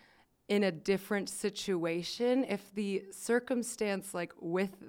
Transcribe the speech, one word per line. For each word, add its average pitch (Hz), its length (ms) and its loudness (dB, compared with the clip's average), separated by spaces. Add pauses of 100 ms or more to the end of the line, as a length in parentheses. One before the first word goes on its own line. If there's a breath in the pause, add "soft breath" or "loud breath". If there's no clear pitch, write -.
(480 soft breath)
in 208 160 6
a 185 80 4
different 190 580 0
situation, 196 1120 0
if 196 300 -4
the 196 360 -2
circumstance, 226 1000 0
like, 175 260 -4
with 185 380 -2 (120)